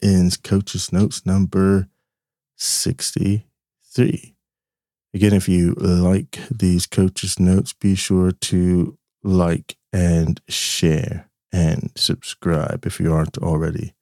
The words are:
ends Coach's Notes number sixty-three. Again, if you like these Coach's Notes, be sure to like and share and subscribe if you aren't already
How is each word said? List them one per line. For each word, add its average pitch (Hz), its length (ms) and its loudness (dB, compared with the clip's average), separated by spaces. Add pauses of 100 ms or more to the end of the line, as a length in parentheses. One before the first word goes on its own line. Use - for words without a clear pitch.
ends 92 340 4
Coach's - 560 -4
Notes 95 320 0
number 95 640 2 (680)
sixty-three. - 1800 -4 (800)
Again, 101 180 4
if 98 160 2
you 87 260 2
like 90 680 0 (100)
these 92 380 0
Coach's - 500 -2
Notes, 92 340 2
be 98 220 0
sure 92 380 0
to 90 680 0 (240)
like 90 540 0 (160)
and 85 560 0
share - 800 -2 (240)
and 82 460 0
subscribe - 880 -4
if - 160 -6
you 82 100 0
aren't 80 280 -2
already 80 640 -4